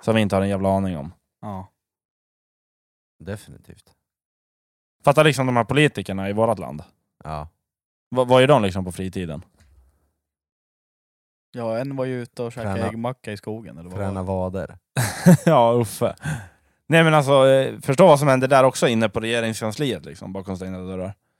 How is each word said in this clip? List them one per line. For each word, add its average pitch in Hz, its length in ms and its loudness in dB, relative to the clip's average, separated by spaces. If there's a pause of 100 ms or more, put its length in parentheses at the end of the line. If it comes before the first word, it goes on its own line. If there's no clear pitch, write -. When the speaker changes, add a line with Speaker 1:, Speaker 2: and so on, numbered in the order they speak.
Speaker 1:
Som 110 120 0
vi 110 60 0
inte 101 140 -2
har 95 80 0
en 98 60 -2
jävla 95 280 -2
aning 95 200 -4
om. 73 160 -12 (280)
Speaker 2:
Ja. 95 260 -14 (1600)
Speaker 3:
Definitivt. - 720 -18 (1080)
Speaker 1:
Fatta 143 200 6
liksom 135 220 2
de 123 120 0
här 117 60 2
politikerna 101 680 0
i 101 40 -4
vårat 110 260 0
land. 76 240 -12 (400)
Speaker 3:
Ja. 76 240 -12 (680)
Speaker 1:
Va-, 127 80 2
vad 127 180 6
gör 131 60 4
de 139 160 4
liksom 95 220 -4
på 92 60 -10
fritiden? 90 540 -10 (2000)
Speaker 2:
Ja, 113 260 -6
en 139 180 -8
var 131 100 -4
ju 127 160 -6
ute 120 220 -12
och 117 100 -8
käkade 107 220 -6
Speaker 3:
Träna. 95 140 -4
Speaker 2:
äggmacka 117 420 -8
i 104 60 -8
skogen, 107 400 -14
eller 85 120 -18
vad 92 100 -10
Speaker 3:
Träna 98 240 -4
Speaker 2:
var 92 260 -4
det? 92 100 -8
Speaker 3:
vader. - 180 -12 (320)
Speaker 1:
<laughs> - 360 4
Ja, 123 280 4
Uffe. 120 420 -2 (720)
Nej, 165 160 6
men 160 100 4
alltså, 139 340 4
eh, 131 320 2
förstå 139 280 4
vad 147 120 8
som 147 80 0
händer 131 200 2
där 135 160 4
också 135 240 2
inne 113 220 0
på 117 100 -6
regeringskansliet, 113 840 -6
liksom, 95 280 -16
bakom 95 240 -10
stängda 92 220 -12
dörrar. 92 340 -10 (260)